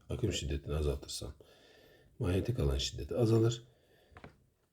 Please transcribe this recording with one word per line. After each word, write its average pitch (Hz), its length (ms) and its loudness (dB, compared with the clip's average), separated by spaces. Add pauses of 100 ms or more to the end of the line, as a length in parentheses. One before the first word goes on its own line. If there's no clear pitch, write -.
akım 90 240 0
şiddetini 73 420 -2
azaltırsam 73 580 -2 (880)
manyetik 95 400 0
alan 69 180 2
şiddeti - 380 -4
azalır. 113 480 4 (1080)